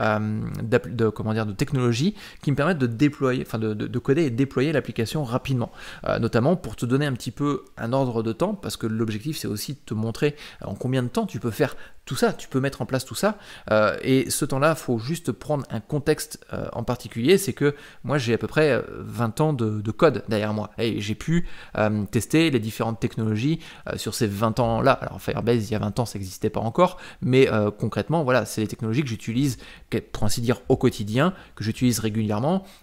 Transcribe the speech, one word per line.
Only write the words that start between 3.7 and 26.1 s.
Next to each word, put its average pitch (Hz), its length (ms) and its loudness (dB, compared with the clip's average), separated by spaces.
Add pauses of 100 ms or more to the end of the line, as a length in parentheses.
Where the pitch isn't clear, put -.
de, 107 120 -4
de 110 140 -2
coder 139 240 2
et 147 80 2
déployer 135 400 0
l'application 135 520 -2
rapidement. 123 480 -2 (360)
Euh, 98 100 2
notamment 117 380 2
pour - 200 -8
te - 100 -4
donner 135 200 2
un 143 80 -2
petit 120 180 -8
peu 143 340 -4 (120)
un 117 160 -4
ordre 123 300 2
de 113 100 0
temps, 190 220 -2
parce - 220 -8
que 120 100 -4
l'objectif, 110 500 -2
c'est - 100 -6
aussi 107 260 -6
de 131 120 -12
te - 80 -6
montrer 113 420 0 (280)
en - 100 -6
combien 131 300 0
de 123 60 -2
temps 220 180 0
tu 123 120 -6
peux - 120 -2
faire 131 240 0 (300)
tout 131 120 -6
ça, 226 160 4
tu - 160 -12
peux 131 100 0
mettre 135 220 -2
en 120 40 -4
place 131 200 -2
tout 117 100 -10
ça, 208 220 0 (340)
euh, 107 300 6
et 131 280 4
ce - 140 -2
temps-là, 143 320 2
faut 127 220 -2
juste 135 340 -4
prendre 143 380 -2
un - 100 -4
contexte, - 720 -2
euh, - 220 -6
en 117 100 -6
particulier, 120 540 2
c'est 185 160 0
que 143 220 0 (280)
moi 139 140 0
j'ai 120 160 2
à 107 40 2
peu 107 100 -2
près, 151 240 4
euh, 113 100 2 (180)
vingt 107 400 -4
ans 156 140 4
de, 110 260 0
de 107 120 -4
code 139 360 4
derrière 107 260 0
moi, 104 240 -4
et 110 220 0
j'ai 104 160 -4
pu, - 320 0 (300)
euh, 107 260 2
tester 156 480 2
les 123 80 4
différentes 110 400 -4
technologies, 117 600 0 (260)
euh, - 80 -4
sur 107 200 -6
ces 117 120 2
vingt 107 320 0
ans-là. 120 320 4
Alors - 300 -2
Firebase, 110 480 0
il - 20 -2
y 107 40 -2
a 104 40 0
vingt 104 180 -2
ans, 101 80 0
ça - 140 -8